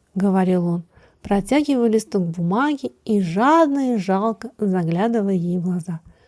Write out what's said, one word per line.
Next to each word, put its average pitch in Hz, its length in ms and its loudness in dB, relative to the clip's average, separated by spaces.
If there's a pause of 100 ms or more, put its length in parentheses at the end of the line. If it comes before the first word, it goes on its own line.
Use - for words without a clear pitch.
(140)
говорил 185 540 2
он, 170 160 -2 (380)
протягивая 254 680 0
листок 214 360 0
бумаги 196 680 -2 (140)
и 208 160 0
жадно 269 720 2
и 226 40 0
жалко 202 600 -2
заглядывая 196 760 0
ей 175 220 -2
в 170 60 -4
глаза. 180 380 -4 (260)